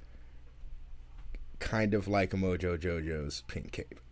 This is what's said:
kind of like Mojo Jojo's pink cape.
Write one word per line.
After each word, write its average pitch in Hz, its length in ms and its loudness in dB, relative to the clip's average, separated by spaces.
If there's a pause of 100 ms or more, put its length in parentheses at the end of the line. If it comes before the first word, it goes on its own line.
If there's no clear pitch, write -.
(1600)
kind 110 360 4
of 98 140 4
like 101 220 6
Mojo 90 480 4
Jojo's 80 680 0
pink - 260 -4
cape. - 280 -6 (120)